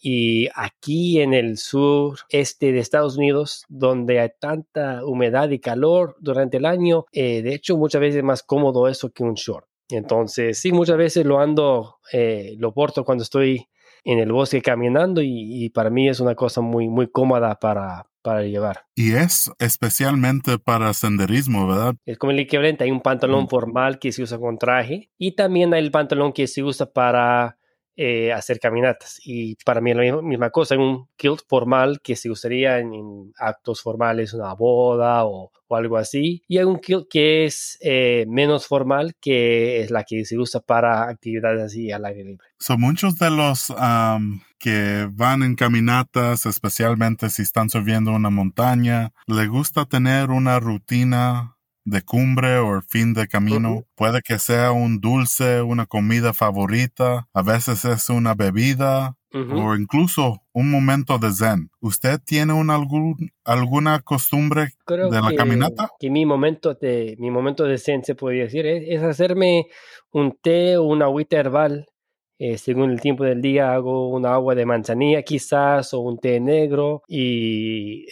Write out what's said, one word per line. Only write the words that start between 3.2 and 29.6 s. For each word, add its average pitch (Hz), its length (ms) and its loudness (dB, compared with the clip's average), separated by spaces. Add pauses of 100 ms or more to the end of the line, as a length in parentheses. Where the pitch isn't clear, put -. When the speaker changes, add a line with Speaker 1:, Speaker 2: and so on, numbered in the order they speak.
Speaker 1:
donde 127 500 0
hay 117 120 0 (100)
tanta 147 640 -6
humedad 127 440 0
y 139 100 -4
calor 151 580 0
durante 135 380 -2
el 135 100 0
año, 170 460 2
eh, 120 300 -2
de 123 120 -4
hecho 175 220 -2
muchas 151 240 0
veces 147 160 2
es 139 80 0
más 135 180 0
cómodo 131 460 2
eso 131 240 -6
que - 100 -8
un 117 120 0
short. 107 320 -10 (240)
Entonces, 113 680 -2
sí, 185 120 -2
muchas 170 280 4
veces 165 260 2
lo 139 160 4
ando, 143 560 0 (160)
eh, 110 460 -2
lo 110 160 -4
porto 147 320 -2
cuando 127 180 0
estoy 131 440 0 (360)
en 123 140 2
el 110 120 2
bosque 131 300 0
caminando 135 640 2
y, 120 420 -6
y 113 60 -4
para 110 180 0
mí 131 220 2
es 123 100 -2
una 123 140 2
cosa 123 260 -2
muy, 117 280 0
muy 117 220 0
cómoda 123 480 2
para, 98 480 -4 (140)
para 110 220 -2
llevar. 104 420 -4 (100)
Speaker 2:
¿Y 110 200 2
es 170 440 2
especialmente 131 1000 0
para 110 340 0
senderismo, 104 760 0
verdad? 107 280 0 (100)
Speaker 1:
Es 113 140 -8
como 139 140 0
el 139 60 0
equivalente. 147 460 0
Hay 127 60 0
un 131 100 -2
pantalón 131 440 0
Speaker 2:
Mm. 127 40 -4
Speaker 1:
formal 127 500 0
que 123 140 -4
se 131 100 -8
usa 117 160 -8
con 117 200 -6
traje 127 580 -2
y 185 180 -4
también 180 380 2
hay 160 100 2
el 147 80 -2
pantalón 143 440 0
que 139 140 -2
se 139 140 -8
usa 139 300 -4
para, 120 640 2 (400)
eh, 117 360 -2
hacer 113 280 -6
caminatas. 120 640 -2
Y 117 400 -10